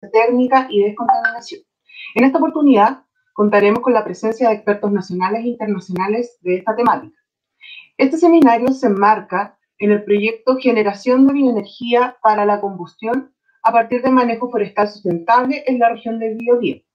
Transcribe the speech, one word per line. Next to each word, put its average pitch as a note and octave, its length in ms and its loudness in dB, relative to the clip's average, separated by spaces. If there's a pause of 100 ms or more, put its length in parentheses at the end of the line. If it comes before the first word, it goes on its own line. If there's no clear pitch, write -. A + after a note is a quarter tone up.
(120)
Térmica B3+ 580 2
y G3+ 140 0
Descontaminación. A#3 760 -4 (540)
En A#3+ 100 2
esta C4+ 120 2
oportunidad C#4 680 2 (300)
contaremos G#3 480 2
con B3+ 120 0
la A3 100 2
presencia A3 460 -2
de G#3+ 60 0
expertos G#3 360 -4
nacionales F#3+ 540 -4
e B3 40 -2
internacionales G#3 920 -6
de F3+ 160 -2
esta G#3+ 180 -4
temática. G3+ 400 -2 (840)
Este C4+ 200 0
seminario C4+ 560 4
se C4 140 -2
enmarca G3+ 720 0 (200)
en G#3 140 0
el G3+ 120 0
proyecto G#3+ 540 -2
Generación B3 680 2
de C#4 60 2
Bioenergía A#3+ 880 -2
para G#3 240 2
la G#3 140 0
Combustión G3+ 760 -8 (300)
a A#3 80 2
partir A#3 300 0
de C4 80 0
manejo A#3+ 400 0
forestal G#3 400 -2
sustentable A#3 800 -2
en B3 120 -2
la A#3 100 2
región A3+ 300 -8
del A3 160 -6
Biobío A#3 420 -2 (180)